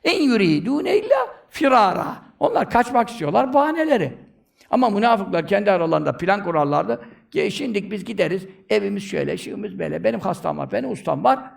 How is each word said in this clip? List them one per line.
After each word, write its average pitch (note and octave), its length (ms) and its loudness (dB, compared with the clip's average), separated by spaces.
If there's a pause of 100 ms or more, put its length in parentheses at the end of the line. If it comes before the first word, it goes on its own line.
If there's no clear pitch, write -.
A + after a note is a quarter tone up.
"En E4+ 180 2
yuridune A3+ 760 2
illa B4 300 2 (200)
firara." G#3+ 680 2 (240)
Onlar F4+ 300 0
kaçmak A#3+ 380 2
istiyorlar, G3+ 440 0
bahaneleri. D4 600 2 (580)
Ama B3+ 200 2
münafıklar G3+ 560 2
kendi G3+ 240 2
aralarında D#3+ 460 2
plan G3 280 0
kurarlardı. E3 560 0 (320)
"Ge-, - 180 0
şimdi A3 400 -6
biz G3+ 140 -8
gideriz, F#3+ 420 -2 (240)
evimiz G3+ 320 -2
şöyle, - 340 -4
şeyimiz - 420 -10
böyle, D#2+ 260 -6
benim A2 160 0
hastam D#3 380 -4
var, C#3 140 -6
benim B3+ 180 -4
ustam D#3+ 340 -4
var. C4 160 4 (160)